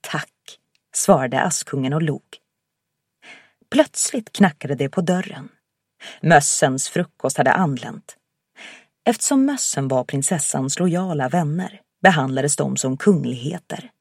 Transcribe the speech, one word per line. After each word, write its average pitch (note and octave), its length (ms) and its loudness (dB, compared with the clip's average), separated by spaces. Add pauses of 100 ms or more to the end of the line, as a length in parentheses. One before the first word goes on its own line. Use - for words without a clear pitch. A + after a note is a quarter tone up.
"Tack", - 580 -10 (360)
svarade C3 480 2
Askungen C#3 500 -2
och D#3+ 100 0
log. - 340 -4 (1300)
Plötsligt - 640 0
knackade D3+ 420 2
det C#3 140 -2
på F#3 120 -2
dörren. F3+ 480 -4 (720)
Mössens D3 680 4
frukost - 480 -4
hade - 160 4
anlänt. C#3 640 -2 (880)
Eftersom C4+ 420 2
mössen B3+ 420 -2
var B2+ 160 0
prinsessans C#3 760 -2
lojala F3 500 0
vänner E3 520 -2 (220)
behandlades C#3+ 540 2
de C3+ 200 -4
som C3 200 -2
kungligheter. D3 920 -2 (100)